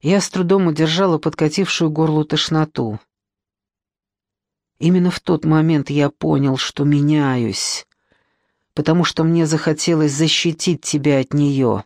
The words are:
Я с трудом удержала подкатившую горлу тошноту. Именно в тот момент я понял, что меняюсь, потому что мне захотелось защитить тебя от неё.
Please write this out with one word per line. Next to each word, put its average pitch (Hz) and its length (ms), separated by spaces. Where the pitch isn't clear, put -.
Я 185 200
с - 80
трудом 185 380
удержала 160 500
подкатившую 160 720
горлу 156 340
тошноту. 151 760
Именно 180 320
в 175 100
тот 165 240
момент 156 460
я 143 220
понял, 139 460
что - 260
меняюсь, 143 1040
потому 160 280
что - 200
мне 165 240
захотелось 156 640
защитить 160 720
тебя 143 380
от 131 140
неё. 135 520